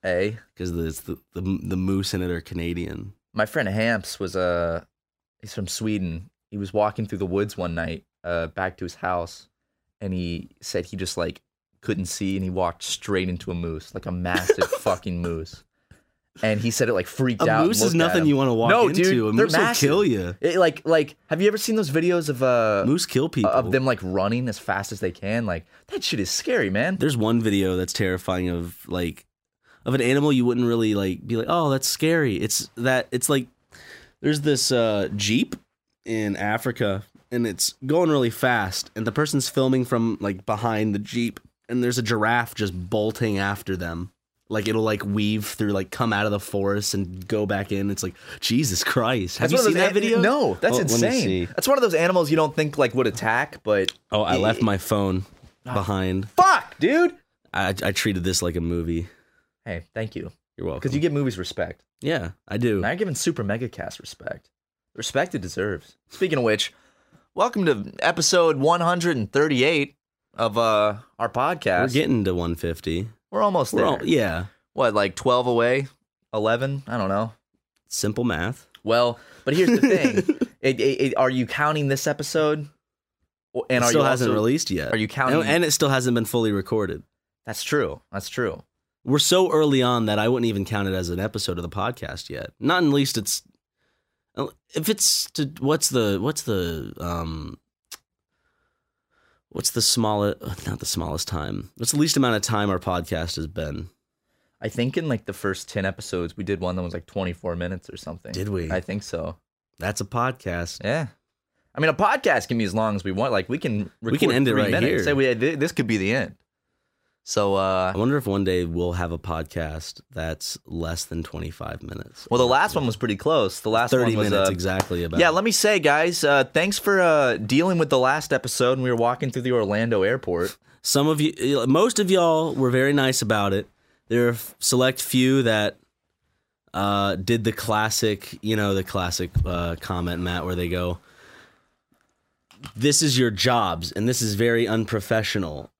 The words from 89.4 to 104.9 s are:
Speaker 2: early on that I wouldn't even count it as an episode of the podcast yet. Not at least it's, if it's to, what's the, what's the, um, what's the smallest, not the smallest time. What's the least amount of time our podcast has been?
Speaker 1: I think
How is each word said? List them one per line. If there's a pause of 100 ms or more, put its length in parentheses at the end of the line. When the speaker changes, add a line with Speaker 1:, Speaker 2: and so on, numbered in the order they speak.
Speaker 2:
early
on
that
I
wouldn't
even
count
it
as
an
episode
of
the
podcast
yet.
Not
at
least
it's, (1300)
if
it's
to, (100)
what's
the,
what's
the,
um, (1900)
what's
the
smallest,
not
the
smallest
time.
What's
the
least
amount
of
time
our
podcast
has
been? (720)
Speaker 1:
I
think